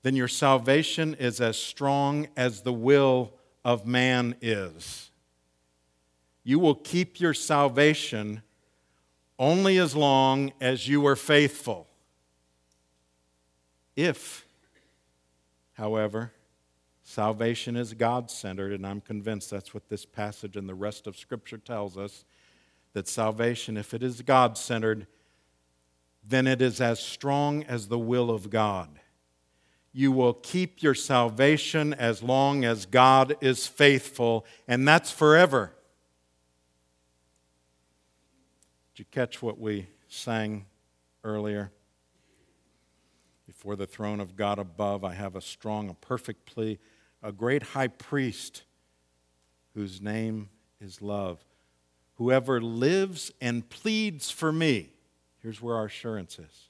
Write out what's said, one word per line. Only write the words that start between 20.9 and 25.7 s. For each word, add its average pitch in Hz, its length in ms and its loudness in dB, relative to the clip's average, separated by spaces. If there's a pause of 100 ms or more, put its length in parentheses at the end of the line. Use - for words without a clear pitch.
of 101 120 -16
Scripture - 400 -14
tells 104 400 -10
us, 101 260 -12 (680)
that 98 140 -6
salvation, 113 680 -2
if 104 180 -10
it 117 80 -6
is 123 200 -6
God-centered, 113 840 2 (1160)